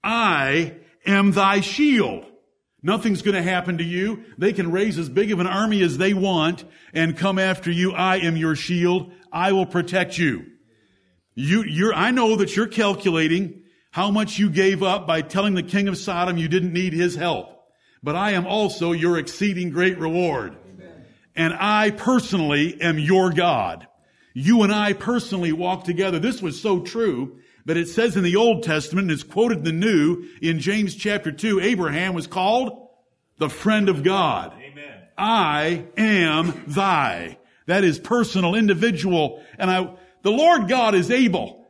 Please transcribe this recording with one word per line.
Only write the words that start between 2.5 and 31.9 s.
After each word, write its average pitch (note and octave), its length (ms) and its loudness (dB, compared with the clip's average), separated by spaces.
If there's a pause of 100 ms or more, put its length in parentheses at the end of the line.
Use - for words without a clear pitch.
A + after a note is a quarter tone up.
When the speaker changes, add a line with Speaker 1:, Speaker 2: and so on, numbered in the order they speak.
Speaker 1:
Nothing's G#3 400 0
gonna G3 200 0
happen F3+ 360 -2
to E3+ 60 -2
you. F#3 400 -4 (140)
They F#3+ 140 2
can E3+ 200 -2
raise F#3+ 260 0
as D#3+ 100 -6
big G3+ 220 0
of F3+ 100 0
an F3+ 60 0
army G3+ 360 0
as D3 160 0
they F#3+ 160 2
want F3 500 0 (280)
and E3 240 0
come F#3+ 220 0
after F#3 320 -2
you. F3+ 220 0
I F#3 260 0
am E3 180 0
your D#3+ 200 0
shield. F3+ 560 0 (200)
I F#3 200 0
will F#3+ 140 2
protect F3+ 520 -2
you. C3 280 0 (880)
You, E3+ 300 0
you're, F3+ 300 0
I F#3+ 160 0
know A3+ 260 2
that G3+ 180 -2
you're A3 120 0
calculating F#3 960 -2 (280)
how F#3+ 200 -2
much G#3+ 280 -2
you G3+ 120 2
gave F#3+ 320 2
up F#3 240 -2
by D#3+ 160 0
telling G3 320 -2
the F3 80 -2
king G3 260 0
of F3 100 -4
Sodom F3+ 400 -2
you D#3+ 80 -2
didn't F3+ 260 0
need F3+ 200 -2
his F3 240 0
help. D3+ 320 -4 (560)
But D3 100 -4
I G3+ 180 -2
am F#3 140 -2
also F#3+ 460 -2
your E3+ 260 2
exceeding F3+ 520 -4
great F3+ 280 0
reward. D#3+ 580 -2 (180)
Speaker 2:
Amen. - 300 -20 (300)
Speaker 1:
And E3 200 0
I G#3 360 2
personally F3 880 0
am E3 180 0
your F#3 320 4
God. C3 580 -2 (460)
You G#3 280 4
and G3+ 100 4
I G#3 220 0
personally G3+ 580 -2
walk F3 320 -4
together. F3 340 -2
This A3 220 -2
was D#3 180 -6
so F#3+ 220 0
true D3+ 580 -4 (280)
that D#3+ 100 0
it E3+ 100 -2
says A3 300 0
in F#3+ 80 2
the F3 120 2
Old A3+ 260 4
Testament, E3+ 420 -2
and E3 80 0
it's C#3+ 100 -4
quoted A3+ 360 0
in D3 60 -8
the D#3+ 80 0
New, E3+ 520 2 (160)
in E3 180 0
James G3 360 -2
chapter G3+ 360 -4
two, G3 300 -2
Abraham F3+ 540 0